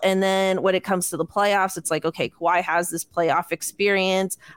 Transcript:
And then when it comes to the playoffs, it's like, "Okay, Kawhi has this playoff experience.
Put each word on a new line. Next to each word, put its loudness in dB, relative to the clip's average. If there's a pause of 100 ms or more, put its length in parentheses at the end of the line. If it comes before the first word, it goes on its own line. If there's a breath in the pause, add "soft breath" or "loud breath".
And 2
then 2
when 2
it -4
comes -2
to -6
the -2
playoffs, 0
it's -8
like, -2
"Okay, -2
Kawhi 0
has 0
this -6
playoff 0
experience. 0 (180 loud breath)